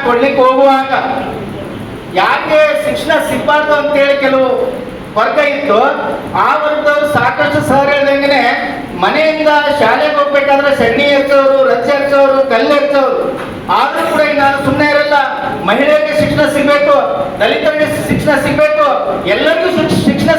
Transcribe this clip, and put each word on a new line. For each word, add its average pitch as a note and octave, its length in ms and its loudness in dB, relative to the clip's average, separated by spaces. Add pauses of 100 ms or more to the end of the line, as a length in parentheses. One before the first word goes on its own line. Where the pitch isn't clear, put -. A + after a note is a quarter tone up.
ಕೊಡ್ಲಿಕ್ಕೆ B3+ 360 2
ಹೋಗುವಾಗ C4+ 500 4 (1200)
ಯಾಕೆ D4 680 0
ಶಿಕ್ಷಣ D4+ 260 -2 (180)
ಸಿಗಬಾರ್ದು D4 440 0
ಅಂತೇಳಿ C#4+ 440 0
ಕೆಲವು C4+ 300 0 (680)
ವರ್ಗ E4 240 0
ಇತ್ತು, C#4 400 0 (560)
ಆ D#4+ 220 0
ವರ್ಗದವ್ರು D4 560 0
ಸಾಕಷ್ಟು C#4+ 560 0
ಸರ್ C#4 200 2
ಹೇಳ್ದಂಗೆನೆ C#4 520 2 (580)
ಮನೆಯಿಂದ D#4 480 0 (320)
ಶಾಲೆಗೆ D4 360 0
ಹೋಗ್ಬೇಕಾದ್ರೆ C#4 600 2
ಸೆಗಣಿ A#3 260 0
ಎತ್ತೋರು, C#4 640 2
ರಚ್ಚೆ C#4+ 340 0
ಎತ್ತೋರು, C4+ 460 2
ಕಲ್ಲು C4+ 260 2
ಎತ್ತೋರು. C#4+ 720 -2 (220)
ಆದ್ರೂ C#4 400 0
ಕೂಡ D4 100 0 (140)
ನಾನು C#4 300 0
ಸುಮ್ಮನೆ D4 240 0
ಇರಲ್ಲ, D4 240 0 (500)
ಮಹಿಳೆಯರಿಗೆ D4+ 560 0
ಶಿಕ್ಷಣ D4 300 0
ಸಿಗ್ಬೇಕು, C#4+ 460 2 (440)
ದಲಿತರಿಗೆ D4+ 720 -2
ಶಿಕ್ಷಣ - 220 0 (140)
ಸಿಗ್ಬೇಕು, - 420 2 (400)
ಎಲ್ಲರಿಗೂ D#4 500 0
ಶಿಕ್ಷ-, - 280 0
ಶಿಕ್ಷಣ - 340 2